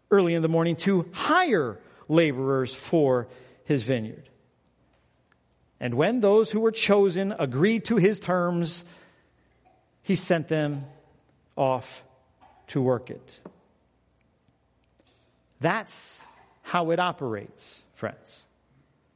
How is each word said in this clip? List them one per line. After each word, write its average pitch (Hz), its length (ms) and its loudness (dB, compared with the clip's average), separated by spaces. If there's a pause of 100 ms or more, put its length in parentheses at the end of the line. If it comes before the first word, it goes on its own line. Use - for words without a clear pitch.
(120)
early 175 240 4
in 165 80 0
the 160 40 4
morning 165 280 2
to 190 380 0
hire 233 680 0 (280)
laborers 135 680 2
for 131 540 0 (360)
his 135 200 0
vineyard. 113 460 -4 (1500)
And 120 160 -6
when 208 240 0
those 214 320 4
who 214 80 -2
were 226 120 2
chosen 196 680 2
agreed 160 460 0
to 240 120 0
his 202 220 4
terms, 175 680 -2 (1200)
he 190 120 0
sent 165 320 0
them 147 380 -2 (680)
off - 480 -4 (640)
to 143 140 -2
work 123 280 0
it. - 300 -18 (2250)
That's - 680 -4 (340)
how 170 300 -2
it 170 80 0
operates, 139 840 -8 (120)
friends. - 500 -12 (720)